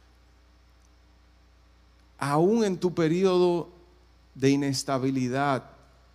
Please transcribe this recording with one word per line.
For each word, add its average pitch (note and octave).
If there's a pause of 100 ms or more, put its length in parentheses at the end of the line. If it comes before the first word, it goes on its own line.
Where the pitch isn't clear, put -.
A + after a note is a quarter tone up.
(2250)
Aún E3+
en F#3+
tu F3
periodo F3+ (640)
de C3
inestabilidad, C3+ (520)